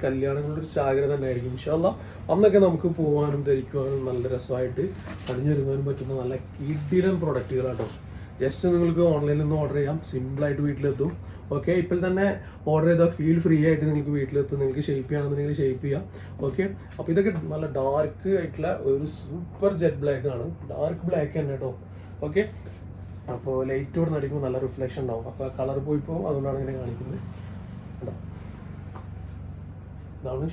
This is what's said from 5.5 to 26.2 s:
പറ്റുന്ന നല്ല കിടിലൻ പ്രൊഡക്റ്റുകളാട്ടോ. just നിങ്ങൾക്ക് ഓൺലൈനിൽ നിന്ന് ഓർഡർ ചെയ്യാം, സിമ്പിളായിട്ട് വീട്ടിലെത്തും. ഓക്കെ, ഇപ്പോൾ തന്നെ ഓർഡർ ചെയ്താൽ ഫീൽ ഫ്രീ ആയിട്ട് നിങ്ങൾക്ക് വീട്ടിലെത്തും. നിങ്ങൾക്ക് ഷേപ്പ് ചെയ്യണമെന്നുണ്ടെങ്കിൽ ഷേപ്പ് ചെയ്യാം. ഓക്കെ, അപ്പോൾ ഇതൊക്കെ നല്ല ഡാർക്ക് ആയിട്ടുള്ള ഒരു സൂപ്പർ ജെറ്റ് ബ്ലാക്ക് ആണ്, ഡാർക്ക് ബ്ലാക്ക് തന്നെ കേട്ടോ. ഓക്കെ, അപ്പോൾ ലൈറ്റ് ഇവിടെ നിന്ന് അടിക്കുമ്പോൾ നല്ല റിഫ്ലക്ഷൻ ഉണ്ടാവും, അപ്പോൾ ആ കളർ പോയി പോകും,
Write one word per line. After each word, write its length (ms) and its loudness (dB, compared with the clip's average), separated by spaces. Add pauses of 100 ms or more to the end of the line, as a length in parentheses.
പറ്റുന്ന 320 -4
നല്ല 140 -4 (200)
കിടിലൻ 680 2
പ്രൊഡക്റ്റുകളാട്ടോ. 640 0 (540)
just 200 0 (120)
നിങ്ങൾക്ക് 280 4 (100)
ഓൺലൈനിൽ 300 2
നിന്ന് 180 2
ഓർഡർ 180 0
ചെയ്യാം, 180 2 (140)
സിമ്പിളായിട്ട് 580 0
വീട്ടിലെത്തും. 420 0 (460)
ഓക്കെ, 160 2 (100)
ഇപ്പോൾ 240 0
തന്നെ 180 2 (480)
ഓർഡർ 180 6
ചെയ്താൽ 260 8
ഫീൽ 280 6
ഫ്രീ 120 8 (120)
ആയിട്ട് 200 4
നിങ്ങൾക്ക് 280 2
വീട്ടിലെത്തും. 460 0
നിങ്ങൾക്ക് 260 0
ഷേപ്പ് 200 -2
ചെയ്യണമെന്നുണ്ടെങ്കിൽ 520 0
ഷേപ്പ് 240 0
ചെയ്യാം. 180 0 (440)
ഓക്കെ, 180 0 (340)
അപ്പോൾ 160 -2
ഇതൊക്കെ 180 6 (200)
നല്ല 140 -2 (120)
ഡാർക്ക് 640 2
ആയിട്ടുള്ള 300 -2 (200)
ഒരു 160 2 (120)
സൂപ്പർ 540 -2 (100)
ജെറ്റ് 220 2
ബ്ലാക്ക് 300 2
ആണ്, 120 -4 (260)
ഡാർക്ക് 380 -2
ബ്ലാക്ക് 280 0
തന്നെ 180 -2
കേട്ടോ. 160 -4 (560)
ഓക്കെ, 160 2 (880)
അപ്പോൾ 220 -2 (140)
ലൈറ്റ് 280 -2
ഇവിടെ 100 4
നിന്ന് 120 0
അടിക്കുമ്പോൾ 280 -2
നല്ല 100 0 (100)
റിഫ്ലക്ഷൻ 380 -4
ഉണ്ടാവും, 260 -4
അപ്പോൾ 160 -6
ആ 100 -6
കളർ 200 0 (100)
പോയി 180 2
പോകും, 240 -4